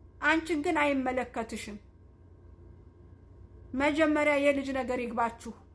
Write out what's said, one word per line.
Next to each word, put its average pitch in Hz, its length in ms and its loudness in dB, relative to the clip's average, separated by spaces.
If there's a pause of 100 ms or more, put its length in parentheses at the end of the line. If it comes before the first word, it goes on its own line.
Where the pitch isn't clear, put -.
(220)
አንቺን 320 400 2
ግን 339 160 0
አይመለከትሽም። 254 1000 -2 (2000)
መጀመሪያ 294 640 4
የልጅ 277 340 2
ነገር 254 280 -2
ይግባችሁ፣ 226 540 -4 (220)